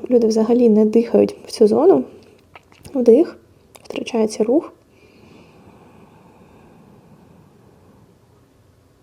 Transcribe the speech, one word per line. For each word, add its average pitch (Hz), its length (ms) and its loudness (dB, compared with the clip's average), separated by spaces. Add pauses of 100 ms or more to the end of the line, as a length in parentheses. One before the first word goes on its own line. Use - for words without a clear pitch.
люди 233 180 2
взагалі 226 420 0
не 214 160 2
дихають 214 500 0 (100)
в - 60 -20
цю 214 160 2
зону. 220 360 2 (880)
Вдих, 247 440 2 (460)
втрачається 220 600 -6
рух. 247 300 -4 (4000)